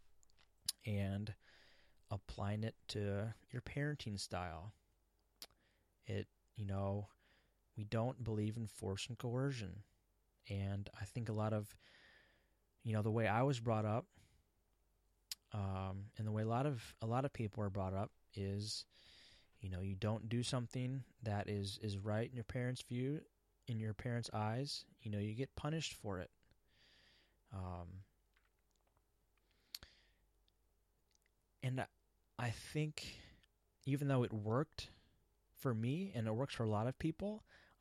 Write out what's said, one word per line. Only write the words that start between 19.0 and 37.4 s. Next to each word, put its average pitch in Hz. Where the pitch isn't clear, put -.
you 95
know, 90
you 98
don't 107
do 120
something 127
that 104
is, 101
is 101
right 107
in 127
your 117
parents' 127
view, 127
in 113
your 110
parents' 120
eyes, 110
you 110
know, 104
you 107
get 131
punished 156
for 98
it. 85
Um, 90
and 131
I, -
I 120
think -
even 143
though 131
it 110
worked 110
for 131
me 143
and 113
it 110
works 135
for 120
a 110
lot 107
of 131
people, 202